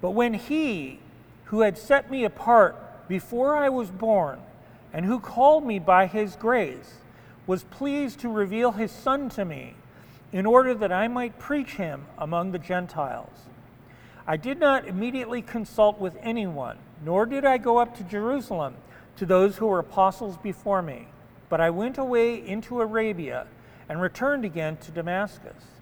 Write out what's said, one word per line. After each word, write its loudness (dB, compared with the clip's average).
But -2
when 2
he -4
who -2
had 4
set 2
me -2
apart 4
before 0
I 2
was -2
born 0
and -4
who 0
called 4
me -2
by 6
his -4
grace -2
was -2
pleased -4
to -6
reveal 0
his -4
Son -2
to -6
me -10
in 0
order 8
that 0
I 0
might -4
preach -6
him -8
among -4
the -6
Gentiles. -6
I 0
did -6
not 4
immediately -4
consult 2
with -6
anyone, -4
nor 2
did -4
I 4
go 2
up 0
to -12
Jerusalem -4
to -6
those 4
who 0
were 2
apostles 0
before -4
me, -10
but 0
I 4
went -4
away 0
into -6
Arabia -4
and -6
returned -2
again -4
to -18
Damascus. -6